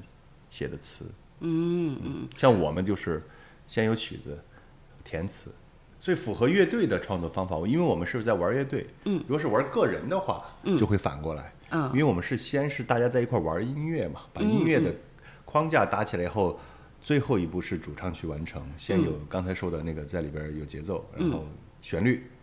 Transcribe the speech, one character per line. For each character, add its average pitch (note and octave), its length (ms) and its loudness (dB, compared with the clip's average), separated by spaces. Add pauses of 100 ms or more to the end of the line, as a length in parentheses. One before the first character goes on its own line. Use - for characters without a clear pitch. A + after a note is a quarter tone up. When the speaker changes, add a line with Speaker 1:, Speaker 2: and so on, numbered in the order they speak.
(500)
Speaker 1:
写 - 160 -6
的 C2 100 -8
词。 - 280 -12 (340)
Speaker 2:
嗯， E3+ 640 0
嗯。 - 340 -6
Speaker 1:
像 C3 240 8
我 D2+ 120 2
们 F2+ 120 0
就 G2 120 2
是 D#2 260 -2 (460)
先 A2+ 160 2
有 A2 100 4
曲 - 220 -4
子， D2 200 -10 (680)
填 E2 240 -4
词。 - 240 -12 (480)
最 F#3 160 2
符 G#2+ 180 -4
合 F3 140 4
乐 F3+ 180 6
队 G#3 180 2
的 G2 140 4
创 F#2 220 -2
作 E2 100 -2
方 F#2+ 160 0
法， F2+ 120 0
因 G#2+ 200 2
为 F3+ 60 4
我 D3+ 100 4
们 - 100 0
是 A#2 200 -2
在 A2+ 100 4
玩 F2+ 180 2
乐 C3+ 120 0
队。 C#3 240 -4 (160)
Speaker 2:
嗯。 G3 160 2
Speaker 1:
如 G#2+ 80 -6
果 C#3+ 100 0
是 D3+ 80 -2
玩 A#2+ 240 4
个 G3+ 160 2
人 F2+ 220 -2
的 F3+ 100 0
话， A#2+ 260 -4 (200)
Speaker 2:
嗯。 G3 120 2
Speaker 1:
就 A#2+ 80 4
会 G2 140 4
反 D2 240 -4
过 D#2 120 -4
来。 C#2+ 180 -10 (180)
Speaker 2:
嗯。 D3+ 220 0
Speaker 1:
因 B2 60 4
为 C#3+ 40 4
我 C#3+ 100 6
们 F2 80 0
是 B2 160 -2
先 C#3+ 320 -2
是 C#3+ 140 -4
大 A#2+ 160 0
家 A#2+ 100 4
在 B2 120 2
一 A#2+ 40 2
块 A#2+ 140 0
儿 F2+ 40 2
玩 D#2+ 220 0
音 D3 220 -4
乐 D3+ 220 -2
嘛， - 140 -10 (100)
把 - 100 -6
音 G#3+ 220 4
乐 D#3 160 6
的 C#3+ 100 2
Speaker 2:
嗯， - 40 -2
嗯。 - 40 -10 (460)
Speaker 1:
框 D#3 240 2
架 C3+ 180 4
搭 G2+ 160 0
起 G#2+ 140 -2
来 F2 80 0
以 - 20 0
后， F#2 320 0 (420)
最 D3 200 2
后 B2 180 2
一 F2 80 0
步 E2 160 -4
是 F2+ 160 -4
主 D2 160 -10
唱 F2 180 -4
去 E2 140 -8
完 D#2 180 -6
成。 C#2+ 220 -10 (100)
先 - 240 0
有 E2 120 2 (160)
刚 F#2 160 -2
才 F#2 100 -2
说 F2+ 160 -4
的 D#2 120 -4
那 D#2+ 120 -2
个 D2+ 100 -8
在 E2 180 -4
里 D2+ 60 -4
边 D2+ 140 -6
儿 D2+ 80 -6
有 D2+ 140 -6
节 D2 160 -10
奏， E2+ 360 -6
Speaker 2:
嗯。 E3+ 140 0
Speaker 1:
然 B2 80 -2
后 D#2 80 -8 (340)
旋 E2+ 240 -2
律， B2 200 2 (180)